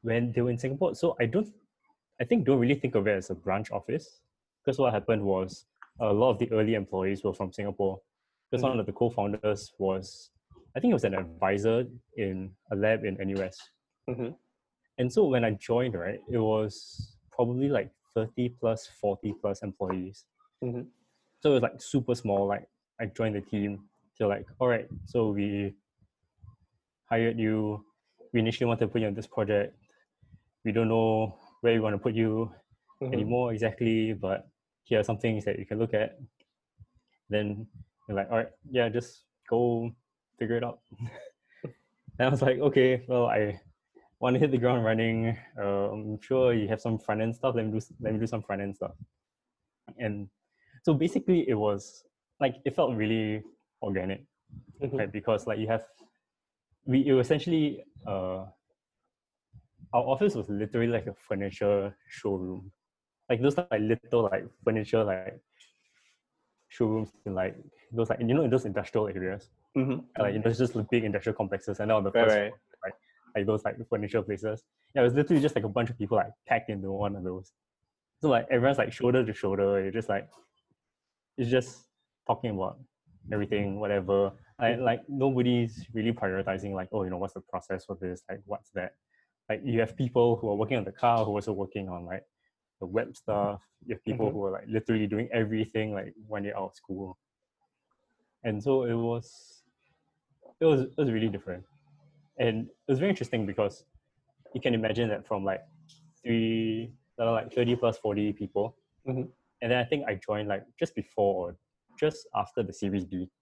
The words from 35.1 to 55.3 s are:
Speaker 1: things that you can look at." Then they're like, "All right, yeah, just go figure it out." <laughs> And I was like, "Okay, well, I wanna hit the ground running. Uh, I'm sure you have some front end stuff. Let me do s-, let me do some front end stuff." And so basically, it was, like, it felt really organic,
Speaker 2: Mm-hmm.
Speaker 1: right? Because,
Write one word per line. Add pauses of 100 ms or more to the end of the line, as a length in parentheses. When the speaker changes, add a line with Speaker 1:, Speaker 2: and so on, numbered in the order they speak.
Speaker 1:
things
that
you
can
look
at." (1120)
Then (400)
they're
like,
"All
right, (180)
yeah,
just (240)
go (480)
figure
it
out." (100)
<laughs>
And
I
was
like,
"Okay,
well,
I (600)
wanna
hit
the
ground
running. (220)
Uh,
I'm
sure
you
have
some
front
end
stuff.
Let
me
do
s-,
let
me
do
some
front
end
stuff." (1040)
And (560)
so
basically,
it
was, (340)
like,
it
felt
really (400)
organic, (540)
Speaker 2:
Mm-hmm.
Speaker 1:
right?
Because,